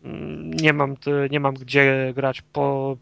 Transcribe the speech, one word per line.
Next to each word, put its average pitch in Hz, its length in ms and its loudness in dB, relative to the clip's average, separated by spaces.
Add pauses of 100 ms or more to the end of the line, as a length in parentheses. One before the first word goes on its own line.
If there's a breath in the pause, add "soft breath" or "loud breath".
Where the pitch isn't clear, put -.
Mm, 151 500 -10
nie 156 200 4
mam 139 240 0
t-, 143 340 -2
nie 147 80 -2
mam 139 140 0
gdzie 135 600 2
grać 131 260 -2
po, 139 600 -2